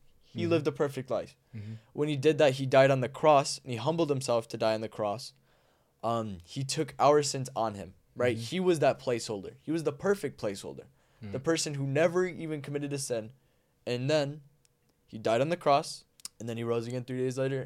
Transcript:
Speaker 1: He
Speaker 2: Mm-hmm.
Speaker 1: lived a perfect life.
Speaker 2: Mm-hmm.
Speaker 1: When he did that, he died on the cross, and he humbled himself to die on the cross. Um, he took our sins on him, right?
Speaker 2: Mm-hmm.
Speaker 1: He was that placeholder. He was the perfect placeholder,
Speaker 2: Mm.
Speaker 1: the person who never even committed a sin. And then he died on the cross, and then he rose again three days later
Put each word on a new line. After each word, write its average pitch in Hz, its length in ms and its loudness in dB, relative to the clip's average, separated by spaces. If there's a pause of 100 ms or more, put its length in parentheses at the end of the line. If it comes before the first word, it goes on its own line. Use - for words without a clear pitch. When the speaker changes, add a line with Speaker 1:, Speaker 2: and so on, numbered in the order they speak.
(240)
Speaker 1:
He - 200 -8
Speaker 2:
Mm-hmm. 170 80 0
Speaker 1:
lived 160 160 2
a 147 40 0
perfect 139 380 -4
life. 101 260 -4 (200)
Speaker 2:
Mm-hmm. 107 180 -12 (180)
Speaker 1:
When 147 160 -2
he 151 80 0
did 143 220 4
that, 143 160 6
he 135 120 -4
died 135 260 8
on 131 100 2
the 117 80 -2
cross, 143 540 4
and 135 80 -10
he 117 60 -4
humbled 156 320 0
himself 123 400 0
to 117 80 -8
die 113 180 2
on 110 60 -4
the 110 60 -6
cross. 104 460 -6 (680)
Um, 110 420 -2
he 139 180 -6
took 147 360 -4
our 147 220 6
sins 139 340 -4
on 107 200 -2
him, 87 180 -12 (220)
right? 123 220 2
Speaker 2:
Mm-hmm. 117 80 -8
Speaker 1:
He 165 160 -4
was 180 180 2
that 135 220 2
placeholder. 113 600 -4
He 147 100 -6
was 160 120 -2
the 139 80 -2
perfect 185 500 -2
placeholder, 92 440 -6 (380)
Speaker 2:
Mm. 101 100 -10
Speaker 1:
the 131 60 -4
person 156 360 -2
who 139 100 -4
never 165 400 2
even 156 380 -6
committed 143 300 -6
a 143 40 -2
sin. 117 320 -6 (560)
And 123 240 -2
then 147 320 0 (640)
he 113 140 -14
died 113 200 2
on 147 100 0
the 175 80 -2
cross, 147 460 2 (360)
and 113 100 -10
then 113 80 -6
he 117 60 -6
rose 117 240 -2
again 123 160 -6
three 127 160 -6
days 127 180 -2
later 135 280 -2